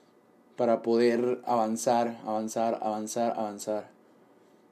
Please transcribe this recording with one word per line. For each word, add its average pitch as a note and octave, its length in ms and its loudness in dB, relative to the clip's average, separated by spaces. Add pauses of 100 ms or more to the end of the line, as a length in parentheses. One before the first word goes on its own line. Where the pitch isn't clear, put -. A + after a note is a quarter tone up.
(560)
para A2+ 260 2
poder A#2+ 640 2
avanzar, A#2 800 0
avanzar, A2 560 -2
avanzar, A2 560 -2
avanzar G#2 540 -6 (800)